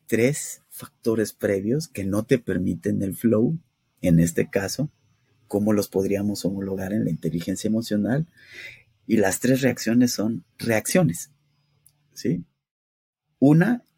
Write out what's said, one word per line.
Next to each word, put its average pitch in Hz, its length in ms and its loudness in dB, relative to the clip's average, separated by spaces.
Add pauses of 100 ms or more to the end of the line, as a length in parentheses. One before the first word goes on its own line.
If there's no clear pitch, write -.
tres 120 640 -2
factores 110 640 -4
previos 104 560 -2
que 98 160 -8
no 101 200 -2
te 131 140 2
permiten 95 640 -2
el 95 120 -4
flow, 117 440 0 (420)
en 165 200 6
este 170 280 2
caso, 98 420 -4 (580)
¿cómo 104 240 0
los 101 160 0
podríamos 98 560 -2
homologar 95 480 -4
en 110 120 0
la - 60 0
inteligencia 85 580 -4
emocional? 110 580 0 (800)
Y 110 120 2
las 98 220 0
tres 127 220 2
reacciones 120 500 2
son 110 320 -4 (140)
reacciones, 165 720 0 (840)
¿sí? 165 300 -4 (960)
Una 170 460 4 (140)